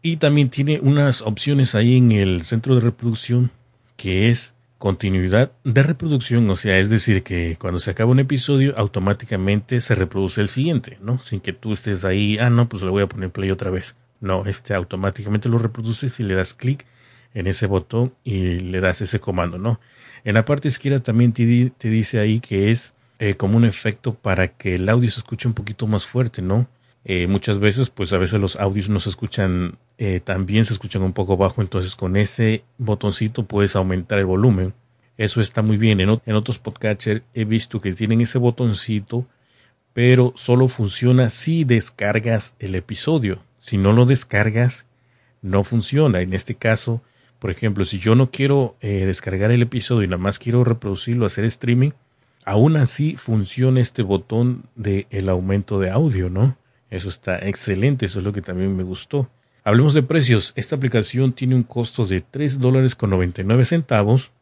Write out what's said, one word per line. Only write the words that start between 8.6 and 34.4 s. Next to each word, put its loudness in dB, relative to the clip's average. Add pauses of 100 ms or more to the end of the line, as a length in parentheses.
automáticamente -2
se 0
reproduce -2
el 0
siguiente, -4
¿no? -4
Sin -8
que -8
tú -8
estés -6
ahí, 0
"Ah, 2
no, 4
pues -8
le -2
voy 2
a 2
poner -8
play -4
otra -4
vez". -8 (260)
No, -2
este -6
automáticamente -4
lo 2
reproduce -4
si -8
le -2
das -2
clic -4 (480)
en -4
ese -2
botón -2 (100)
y -2
le -6
das 0
ese -4
comando, -4
¿no? -2 (440)
En -2
la 4
parte -2
izquierda -2
también 2
te 2
di-, 4
te -8
dice 0
ahí 2
que 0
es, -2 (240)
eh, -2
como 0
un 6
efecto -4
para 0
que -4
el -2
audio 4
se -6
escuche -6
un 0
poquito -6
más -2
fuerte, -4
¿no? 0 (420)
Eh, 0
muchas 0
veces, 2
pues, -6
a 2
veces 0
los -2
audios -2
no 0
se -4
escuchan, -4 (200)
eh, -2
tan -4
bien, 2
se -4
escuchan -4
un -2
poco 0
bajo, 2
entonces -4
con -4
ese 0 (120)
botoncito -4
puedes 0
aumentar 0
el 0
volumen. 2 (420)